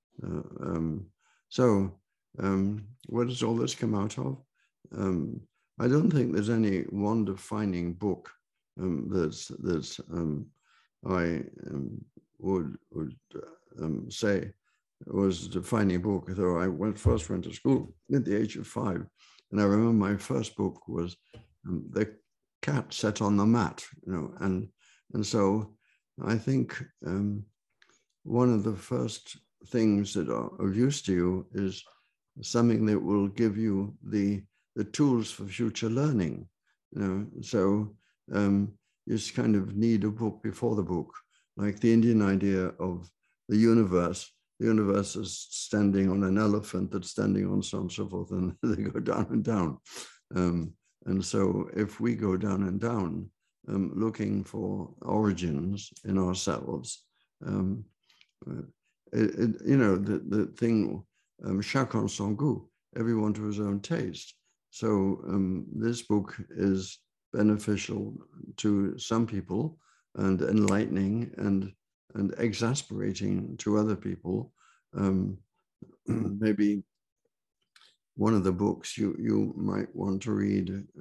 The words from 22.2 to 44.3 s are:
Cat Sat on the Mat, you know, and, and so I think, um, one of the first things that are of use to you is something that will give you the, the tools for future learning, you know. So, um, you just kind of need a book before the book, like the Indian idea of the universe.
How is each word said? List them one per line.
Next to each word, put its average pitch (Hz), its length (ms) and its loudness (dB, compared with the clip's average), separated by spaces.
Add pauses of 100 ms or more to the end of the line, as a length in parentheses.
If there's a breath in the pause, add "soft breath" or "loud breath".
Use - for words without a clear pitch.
Cat 143 320 -2
Sat 107 260 0
on 104 160 2
the 101 100 4
Mat, 113 380 2 (220)
you 92 60 -6
know, 85 280 -4
and, 98 280 -2 (440 soft breath)
and 107 120 -2
so 104 500 2 (500)
I 113 120 0
think, 131 460 -2 (240)
um, 101 380 -2 (800 soft breath)
one 123 300 4
of 104 120 2
the 107 100 -2
first 117 640 -6 (300)
things 104 460 4
that 87 140 -2
are 58 220 -2 (100)
of 98 160 0
use 135 260 2
to 98 100 0
you 90 400 2
is 98 300 -4 (600 soft breath)
something 117 440 4
that 107 120 4
will 101 300 2
give 104 280 0
you 101 460 0
the, 101 400 0 (320)
the 107 100 -2
tools 120 460 2
for - 140 -12
future 110 440 -2
learning, 113 580 0 (460)
you - 100 -4
know. 98 240 0 (160)
So, 104 520 2 (380 soft breath)
um, 101 400 2 (340)
you 113 100 -2
just - 180 -6
kind 117 200 2
of 101 220 0
need 110 280 4
a 107 60 0
book 110 320 -4
before 113 320 -2
the 101 80 0
book, 85 320 -2 (420)
like 101 220 -2
the 113 140 6
Indian 113 300 6
idea 98 440 4 (140)
of 90 280 -6 (400)
the 104 80 2
universe. 98 720 4 (280)